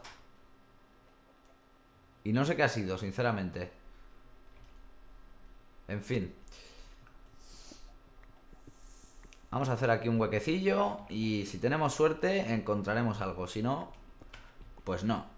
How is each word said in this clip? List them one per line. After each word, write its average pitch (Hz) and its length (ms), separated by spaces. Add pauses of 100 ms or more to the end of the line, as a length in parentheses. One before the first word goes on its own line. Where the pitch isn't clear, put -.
(2250)
Y 107 100
no 135 120
sé 170 100
qué 156 80
ha 127 60
sido, 92 280
sinceramente. 98 760 (2250)
En 104 160
fin. 101 300 (3250)
Vamos 131 180
a 127 60
hacer 117 160
aquí 113 180
un 113 140
huequecillo 190 880
y 107 360
si - 120
tenemos 147 360
suerte 156 600
encontraremos 104 680
algo. 92 280
Si 107 140
no, 139 300 (960)
pues 90 180
no. 107 220 (120)